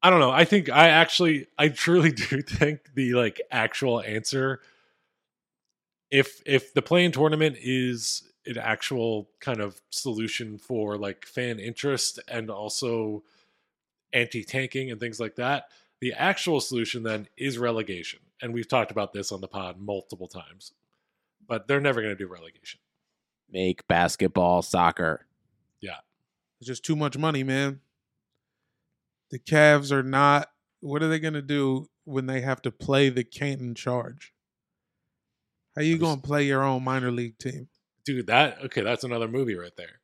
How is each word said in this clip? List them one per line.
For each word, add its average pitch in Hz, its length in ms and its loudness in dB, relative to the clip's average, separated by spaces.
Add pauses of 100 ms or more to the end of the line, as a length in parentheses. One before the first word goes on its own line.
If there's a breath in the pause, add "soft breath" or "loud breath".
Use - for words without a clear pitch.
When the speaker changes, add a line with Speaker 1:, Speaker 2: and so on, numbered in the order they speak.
Speaker 1:
I 190 100 8
don't 180 80 8
know. 131 120 6
I 151 140 8
think 170 240 2
I 151 200 10
actually, 160 580 4 (100)
I 151 120 4
truly 165 420 4
<laughs> - 0 -
do 131 300 -4
think - 520 -2
the, 127 200 0
like, 120 280 0 (100)
actual 117 500 0
answer, 127 600 -4 (1500 soft breath)
if, 139 340 2
if 135 280 0
the 135 80 2
play-in 175 300 4
tournament 156 480 0
is 123 640 -4 (220)
an 120 140 -10
actual 113 680 -4 (120)
kind 120 200 -6
of 101 300 -8
solution 110 680 -6
for, 107 380 -6
like, 101 280 -8
fan 120 340 -6
interest 120 680 -4
and 113 240 -8
also 107 720 -6 (920)
anti-tanking 127 760 -4
and 110 80 -12
things 113 200 -10
like 113 180 -8
that, 120 320 -4 (320 soft breath)
the 127 120 -4
actual 170 480 0
solution 120 400 -4
then 107 340 -6
is 131 220 -6
relegation. 110 640 -6 (220)
And 120 120 -10
we've 117 140 -6
talked 117 240 0
about 104 200 -4
this 101 200 -8
on 95 100 -10
the 95 60 -14
pod 92 340 -10
multiple 98 460 -10
times, 87 460 -20 (760)
but 113 200 -6
they're 139 140 2
never 131 200 0
gonna 107 140 -4
do 95 120 -10
relegation. 85 520 -20 (720)
Speaker 2:
Make 92 360 -2
basketball 87 760 2
soccer. 85 640 0 (560)
Speaker 1:
Yeah. 87 160 -14 (640)
Speaker 3:
It's 120 80 -20
just 127 180 -12
too 156 100 0
much 147 220 -2
money, 151 260 0
man. 139 360 -2 (1500)
The 131 80 -10
Cavs 151 520 6
are 139 120 2
not, 143 480 4 (300)
what 143 200 -4
are 160 60 0
they 160 120 0
gonna 156 220 -6
do 139 480 -2 (140)
when 131 240 -6
they 131 140 -4
have 131 220 -4
to 120 80 -4
play 139 380 2
the 123 140 -2
Canton 127 500 -6
Charge? 123 600 -8 (1400)
How 147 60 -4
you 160 140 2
Speaker 1:
I'm 160 80 0
s- 165 60 2
Speaker 3:
gonna 143 120 -2
play 143 220 0
your 139 180 2
own 135 220 0
minor 131 280 0
league 120 280 -6
team? 131 300 -12 (360)
Speaker 1:
Dude, 127 220 -4
that, 127 380 4
okay, 123 160 -4
that's 110 220 -2
another 120 240 -4
movie 120 280 -2
right 87 220 -14
there. 82 260 -18